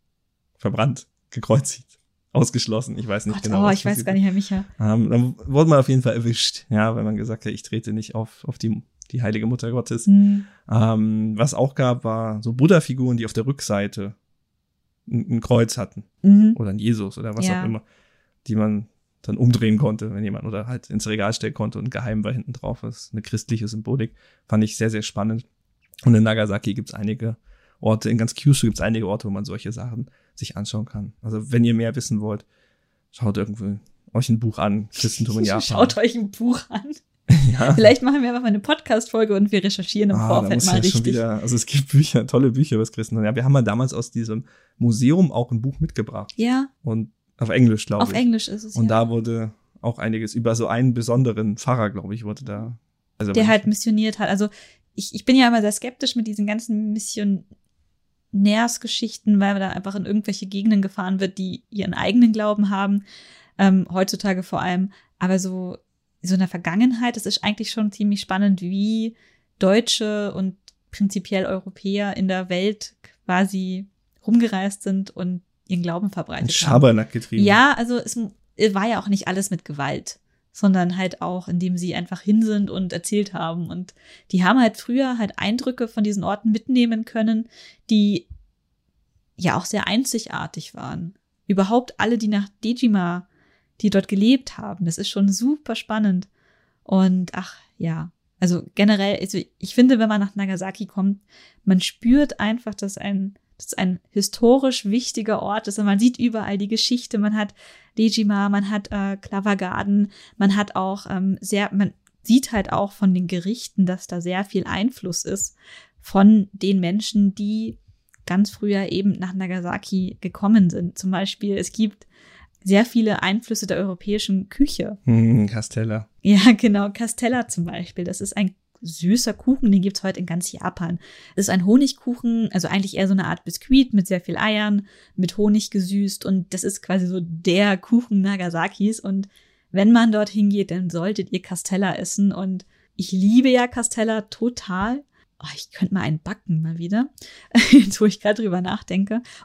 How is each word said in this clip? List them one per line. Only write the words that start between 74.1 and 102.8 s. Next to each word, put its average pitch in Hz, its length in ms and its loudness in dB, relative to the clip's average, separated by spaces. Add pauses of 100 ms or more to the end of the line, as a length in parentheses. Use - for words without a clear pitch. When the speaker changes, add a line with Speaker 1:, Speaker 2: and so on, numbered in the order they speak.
Speaker 2:
rumgereist 208 580 0
sind 196 280 -2
und 180 300 -6 (260)
ihren 175 160 -2
Glauben 175 280 -4
verbreitet - 320 -8
Speaker 1:
Ein 117 60 -2
Speaker 2:
haben. - 40 -2
Speaker 1:
Schabernack 120 580 4
getrieben. 117 320 -2
Speaker 2:
Ja, 226 340 6
also 233 200 -2
es - 180 -8
m-, 226 160 -6 (420)
war 202 140 -2
ja 214 140 -2
auch - 60 -10
nicht 196 200 -2
alles 190 240 -4
mit 170 140 -4
Gewalt, 143 540 -8 (320)
sondern 185 460 2
halt 185 240 -6
auch, 175 260 -6
indem 180 300 -2
sie 175 180 -6
einfach 175 260 -8
hin 208 220 4
sind 208 260 0
und 185 220 -6
erzählt 196 420 -4
haben. 170 360 -6
Und 180 240 -12 (380)
die 180 120 2
haben 240 160 4
halt 240 180 2
früher 254 400 -2
halt 208 220 -4
Eindrücke 247 480 -4
von 220 160 -4
diesen 202 200 -2
Orten 202 280 -2
mitnehmen 226 540 0
können, 226 420 -2 (420)
die 208 380 2 (1080)
ja - 200 0
auch 180 80 -4
sehr - 220 -4
einzigartig - 880 -6
waren. 160 400 -12 (320)
Überhaupt 202 520 0
alle, 226 180 2
die 220 100 -4
nach 202 220 -2 (140)
Dejima, 202 640 0 (520)
die 214 100 2
dort 190 180 2
gelebt 226 500 2
haben, 202 280 -8
das 165 120 -2
ist 202 120 -6
schon 196 220 2
super 240 440 -2
spannend. 208 520 -2 (560)
Und 185 500 2
ach, 180 220 -12 (220)
ja, 165 340 -6 (280)
also 175 240 0 (120)
generell, 202 440 4
also 190 200 -6 (180)
ich - 180 -12
finde, 247 240 6
wenn 220 100 2
man 214 120 0
nach 202 140 -4
Nagasaki 190 500 -6
kommt, 196 360 -2 (420)
man 185 180 4
spürt 277 580 2
einfach, 220 360 -4
dass 196 220 -10